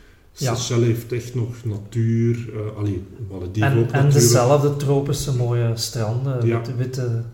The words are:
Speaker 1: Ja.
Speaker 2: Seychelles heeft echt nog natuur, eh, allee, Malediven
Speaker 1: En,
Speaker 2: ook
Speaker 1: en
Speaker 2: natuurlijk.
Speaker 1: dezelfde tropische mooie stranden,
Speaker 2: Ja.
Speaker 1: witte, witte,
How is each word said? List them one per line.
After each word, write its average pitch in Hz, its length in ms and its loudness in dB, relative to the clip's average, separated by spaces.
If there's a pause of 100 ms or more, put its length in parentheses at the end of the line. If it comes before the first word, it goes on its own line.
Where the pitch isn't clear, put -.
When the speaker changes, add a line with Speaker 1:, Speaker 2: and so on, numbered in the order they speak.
(340)
Speaker 1:
Ja. 123 220 -2
Speaker 2:
Seychelles 117 320 0
heeft - 240 -2
echt 120 240 -8
nog 117 300 -6
natuur, 113 880 -2
eh, 107 240 -8
allee, 98 260 -4 (260)
Malediven 95 420 -2
Speaker 1:
En, 113 60 4
Speaker 2:
ook 117 80 4
Speaker 1:
en - 60 -4
Speaker 2:
natuurlijk. 139 220 4
Speaker 1:
dezelfde 123 600 6
tropische 139 600 0
mooie 120 420 0
stranden, 120 680 -4
Speaker 2:
Ja. 113 120 2
Speaker 1:
witte, 120 180 -6
witte, 120 480 -2 (100)